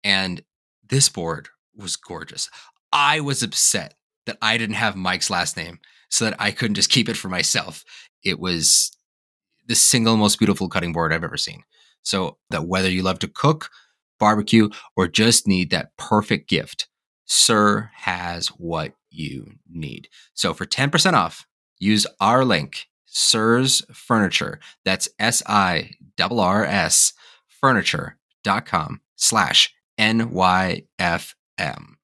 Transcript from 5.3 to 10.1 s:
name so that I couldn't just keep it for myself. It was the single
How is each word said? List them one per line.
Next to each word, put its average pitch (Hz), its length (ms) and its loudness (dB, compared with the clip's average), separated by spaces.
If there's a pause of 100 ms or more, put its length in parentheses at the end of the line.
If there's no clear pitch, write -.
name 85 240 -10 (300)
so - 160 -2
that 107 140 -2
I 104 120 0
couldn't 104 240 -4
just 98 160 0
keep 113 160 2
it 113 80 -4
for - 140 -8
myself. - 560 -4 (360)
It 92 160 -2
was 92 540 0 (720)
the - 100 -2
single 113 420 4